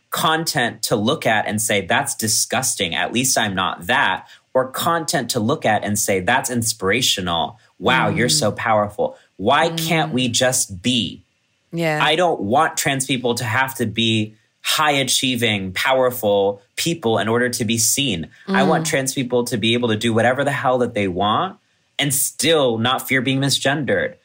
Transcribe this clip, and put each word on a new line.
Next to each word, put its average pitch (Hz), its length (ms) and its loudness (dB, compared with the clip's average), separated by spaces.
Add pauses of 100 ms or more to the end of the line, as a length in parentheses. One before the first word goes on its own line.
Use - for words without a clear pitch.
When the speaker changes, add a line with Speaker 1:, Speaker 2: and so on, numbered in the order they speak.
(100)
Speaker 1:
content 160 760 0
to 135 120 0
look 123 300 0
at 107 200 2
and 101 140 -4
say, 104 220 0
"That's 120 320 -2
disgusting, 104 800 -2
at 82 180 -2
least 127 240 0
I'm 107 180 0
not 90 320 -4
that," 117 400 0 (280)
or 127 160 2
content 160 600 -2
to 123 100 -2
look 127 260 0
at 107 180 2
and 104 140 -2
say, 98 220 0
"That's 120 280 0
inspirational. 101 1080 -2 (200)
Wow, 120 300 2
you're 110 200 2
Speaker 2:
Mm. - 160 2
Speaker 1:
so 104 80 2
powerful. 107 680 0 (180)
Why 147 340 2
Speaker 2:
Mm. 165 80 -6 (100)
Speaker 1:
can't 160 260 0
we 127 140 0
just 117 520 0
be?" 123 420 -2 (500)
Speaker 2:
Yeah. 165 280 0
Speaker 1:
I 151 140 2
don't 165 260 0
want 127 360 2
trans 135 280 0
people 120 300 -2
to 120 100 -4
have 131 320 0
to 120 100 0
be 110 480 0 (280)
high 151 300 0
achieving, 120 800 0
powerful 110 880 2 (140)
people 117 420 0
in 101 100 -2
order 120 200 2
to 120 160 -2
be 113 140 0
seen. 113 500 0 (200)
I 190 140 2
want 160 220 2
Speaker 2:
Mm. 160 40 -4
Speaker 1:
trans 135 240 0
people 120 320 0
to 120 140 -4
be 110 160 2
able 120 140 0
to 107 80 2
do 113 180 0
whatever 123 300 2
the 139 80 0
hell 127 260 0
that 117 160 0
they 101 140 0
want 110 500 -2 (400)
and 143 160 0
still 135 640 2
not 123 300 0
fear 131 120 0
being 135 200 0
misgendered. 135 760 0 (100)